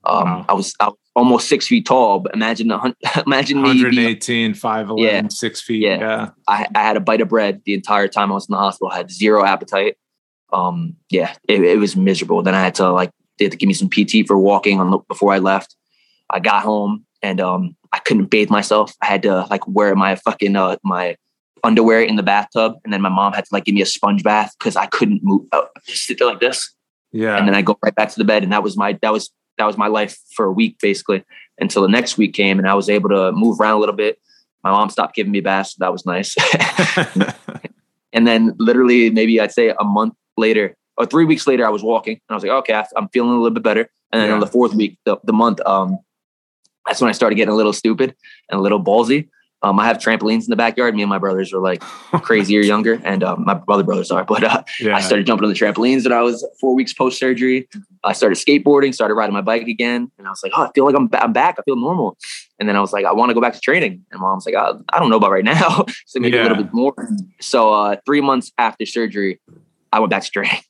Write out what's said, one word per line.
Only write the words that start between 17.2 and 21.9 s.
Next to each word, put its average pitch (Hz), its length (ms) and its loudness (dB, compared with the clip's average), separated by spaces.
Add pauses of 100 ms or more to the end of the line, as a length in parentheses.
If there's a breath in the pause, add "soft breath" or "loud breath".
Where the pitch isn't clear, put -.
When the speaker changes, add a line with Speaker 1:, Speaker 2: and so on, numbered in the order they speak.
Speaker 1:
and, 98 200 -4
um, 92 340 -4 (180)
I - 60 -6
couldn't 98 260 0
bathe 104 240 2
myself. 104 520 0
I - 60 -4
had 98 160 0
to, 95 260 0
like, 101 180 -4
wear 101 280 2
my 98 200 2
fucking, 101 400 -2
uh, 92 280 0
my 90 320 -4 (480)
underwear 113 380 4